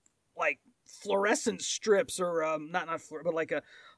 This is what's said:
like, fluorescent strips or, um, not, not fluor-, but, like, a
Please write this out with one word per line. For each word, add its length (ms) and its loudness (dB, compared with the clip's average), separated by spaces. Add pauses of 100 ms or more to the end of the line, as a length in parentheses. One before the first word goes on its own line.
(360)
like, 240 -2 (260)
fluorescent 760 0
strips 580 2
or, 240 0
um, 280 -2
not, 160 -2
not 120 -4
fluor-, 240 -14
but, 100 0
like, 180 -2
a 120 -2 (340)